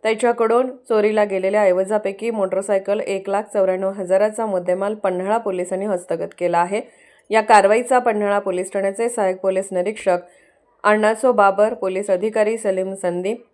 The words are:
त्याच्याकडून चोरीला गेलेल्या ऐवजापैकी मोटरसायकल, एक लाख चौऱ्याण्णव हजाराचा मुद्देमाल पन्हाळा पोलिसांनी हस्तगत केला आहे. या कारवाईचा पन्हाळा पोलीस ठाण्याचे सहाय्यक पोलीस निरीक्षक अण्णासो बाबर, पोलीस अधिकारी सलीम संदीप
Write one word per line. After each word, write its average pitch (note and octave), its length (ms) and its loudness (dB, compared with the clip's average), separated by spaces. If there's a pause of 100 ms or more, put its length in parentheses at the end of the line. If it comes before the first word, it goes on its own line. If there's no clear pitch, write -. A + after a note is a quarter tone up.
त्याच्याकडून A#3 640 2 (180)
चोरीला G#3+ 360 2
गेलेल्या G3 380 0
ऐवजापैकी G3 680 0
मोटरसायकल, G3 720 -2
एक G3 280 -6
लाख G3 140 -2
चौऱ्याण्णव F#3+ 480 0
हजाराचा G3+ 560 0
मुद्देमाल F#3+ 480 -2
पन्हाळा G3 440 -2
पोलिसांनी F#3+ 460 -4
हस्तगत F3 540 -4
केला F3 200 0
आहे. F#3 220 0 (500)
या A3 100 4
कारवाईचा A3 580 4
पन्हाळा G#3 400 0
पोलीस F#3 340 -4
ठाण्याचे G3 360 -2
सहाय्यक F#3+ 320 -2
पोलीस F#3+ 300 -2
निरीक्षक F#3 480 -2 (680)
अण्णासो G#3+ 480 2
बाबर, G#3 420 4
पोलीस F#3+ 360 -4
अधिकारी G#3+ 480 0
सलीम F#3+ 360 -2
संदीप F#3+ 480 -4 (120)